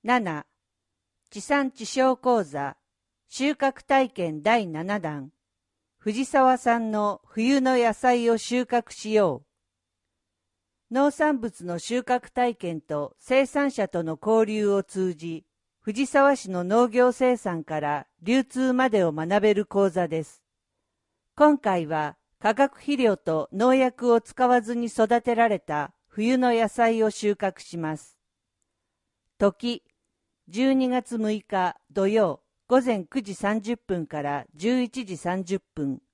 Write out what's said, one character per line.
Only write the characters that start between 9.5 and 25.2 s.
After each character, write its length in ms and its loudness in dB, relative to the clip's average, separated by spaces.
う。 20 -10
農 160 2
産 300 0
物 240 -10
の 160 -6
収 200 -4
穫 340 -4
体 240 0
験 240 -8
と 360 -6
生 280 0
産 260 -2
者 160 -2
と 160 -4
の 180 -6
交 240 2
流 220 -2
を 160 2
通 300 -4
じ、 320 -12
藤 260 -4
沢 300 4
市 160 -12
の 140 -4
農 240 2
業 240 2
生 240 0
産 260 -6
か 160 -6
ら 280 -4
流 220 2
通 300 -2
ま 160 2
で 160 2
を 80 0
学 260 0
べ 140 4
る 120 0
講 240 2
座 200 -2
で 140 -4
す。 200 -18
今 200 6
回 280 0
は 320 -4
化 140 2
学 240 0
肥 180 -4
料 200 2
と 360 -2
農 220 4
薬 360 2
を 80 6
使 280 -2
わ 140 4
ず 140 -6
に 120 -4
育 340 2